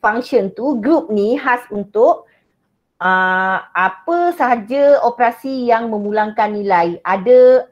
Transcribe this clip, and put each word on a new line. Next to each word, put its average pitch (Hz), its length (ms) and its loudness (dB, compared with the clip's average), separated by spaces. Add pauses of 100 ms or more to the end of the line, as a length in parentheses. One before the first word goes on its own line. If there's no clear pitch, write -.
function 220 480 -2
tu, 254 320 -6
group 277 240 0
ni 214 320 -2
khas 247 320 -4
untuk, 208 560 -2 (720)
uh, 185 640 0
apa 339 720 -4
sahaja 269 720 2
operasi 247 640 -2
yang 226 160 0
memulangkan 214 640 -4
nilai. 185 560 -2
Ada 254 640 4